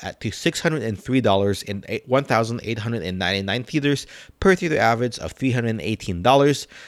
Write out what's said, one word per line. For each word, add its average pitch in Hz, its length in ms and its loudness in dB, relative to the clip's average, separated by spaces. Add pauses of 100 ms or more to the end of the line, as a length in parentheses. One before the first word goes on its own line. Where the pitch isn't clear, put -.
at 92 180 -10
to 117 80 -4
six - 300 -4
hundred 156 240 -2
and 107 180 -4
three 127 200 0
dollars 101 420 2
in 101 240 -8
eight, - 200 -8
one 131 160 2
thousand 117 400 0
eight 110 160 -6
hundred 110 240 -4
and 92 160 -4
ninety-nine 98 440 -2
theaters, 143 440 0 (320)
per 190 160 6
theater 170 240 0
average 117 400 2
of - 140 -8
three 131 180 -2
hundred 117 180 0
and 113 120 -4
eighteen 90 420 -4
dollars. 139 440 4 (200)